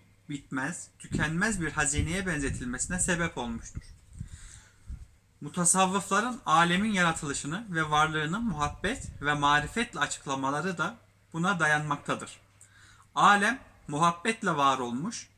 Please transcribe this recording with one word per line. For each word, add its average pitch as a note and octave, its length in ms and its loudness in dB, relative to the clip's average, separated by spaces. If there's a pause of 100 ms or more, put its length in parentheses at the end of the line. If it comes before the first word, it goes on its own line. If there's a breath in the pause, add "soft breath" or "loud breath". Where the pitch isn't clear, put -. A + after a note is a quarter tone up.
(280)
bitmez, C#3+ 600 -8 (100)
tükenmez F3 600 -2
bir D3+ 120 -2
hazineye D3+ 540 0
benzetilmesine C3+ 720 -4
sebep E3+ 400 0
olmuştur. A#2 440 -8 (1600 loud breath)
Mutasavvıfların F#3+ 1080 2
alemin F3 460 4
yaratılışını E3 760 0
ve D#3+ 220 -2
varlığını D#3 500 2
muhabbet F3+ 800 -4
ve D3 120 2
marifetle D3 640 2
açıklamaları D3 800 -2
da F3+ 200 -4 (340)
buna F3 280 0
dayanmaktadır. D3+ 800 -2 (720 loud breath)
Alem G3+ 440 4 (300)
muhabbetle E3+ 680 0
var C3+ 220 4
olmuş, C3 600 -6